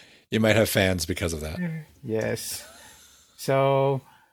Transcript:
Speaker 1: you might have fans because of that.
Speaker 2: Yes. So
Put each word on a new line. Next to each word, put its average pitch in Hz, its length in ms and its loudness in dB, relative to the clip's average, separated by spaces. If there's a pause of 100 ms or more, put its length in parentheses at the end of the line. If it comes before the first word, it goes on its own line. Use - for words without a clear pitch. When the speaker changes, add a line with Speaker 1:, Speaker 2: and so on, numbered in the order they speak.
(320)
Speaker 1:
you 110 80 0
might 110 160 4
have 107 140 4
fans 92 360 2
because 87 280 -4
of 78 80 -8
that. 78 180 -8 (440)
Speaker 2:
Yes. 113 600 -6 (760)
So 135 640 2 (320)